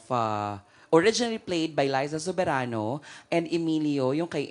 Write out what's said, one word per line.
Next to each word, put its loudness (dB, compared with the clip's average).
ah, -2
originally 4
played -2
by 2
Liza -2
Soberano, -2
and 0
Emilio, 0
yung -2
kay -4